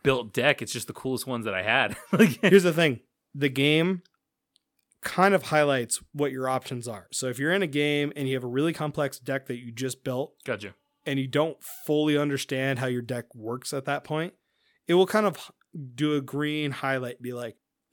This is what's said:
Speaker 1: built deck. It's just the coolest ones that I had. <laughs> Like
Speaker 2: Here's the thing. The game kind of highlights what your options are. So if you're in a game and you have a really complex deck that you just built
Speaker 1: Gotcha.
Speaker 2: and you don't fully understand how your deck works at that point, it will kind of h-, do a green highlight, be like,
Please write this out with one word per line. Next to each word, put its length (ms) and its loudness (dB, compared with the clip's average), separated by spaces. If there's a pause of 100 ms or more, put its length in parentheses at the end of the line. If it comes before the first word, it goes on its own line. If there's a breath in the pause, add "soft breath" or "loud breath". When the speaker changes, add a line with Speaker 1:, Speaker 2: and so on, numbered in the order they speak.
Speaker 1:
built 300 2
deck. 300 2
It's 100 -8
just 140 -6
the 80 -10
coolest 320 -4
ones 180 -4
that 100 -2
I 80 -2
had. 420 2
<laughs> 80 -6
Like 280 6
Speaker 2:
Here's 220 8
the 100 2
thing. 280 2 (380)
The 120 2
game 500 2 (1040)
kind 320 4
of 100 2
highlights 560 2 (120)
what 200 -2
your 160 -4
options 400 -4
are. 240 -10
So 160 -4
if 100 -6
you're 140 0
in 100 2
a 40 2
game 500 0
and 120 -4
you 60 -2
have 100 -4
a 40 -6
really 240 0
complex 460 -4
deck 280 -6
that 120 -6
you 120 -14
just 340 -8
built 300 -4 (100)
Speaker 1:
Gotcha. 300 -6 (300)
Speaker 2:
and 140 -2
you 100 -2
don't 340 0
fully 560 0
understand 600 0
how 80 -2
your 160 -2
deck 320 -8
works 400 -8
at 100 -6
that 200 -2
point, 280 -4 (560)
it 60 4
will 120 8
kind 200 2
of 100 0
h-, 140 -16 (440)
do 220 0
a 60 0
green 480 -4
highlight, 500 -4
be 140 -8
like, 220 -10 (360)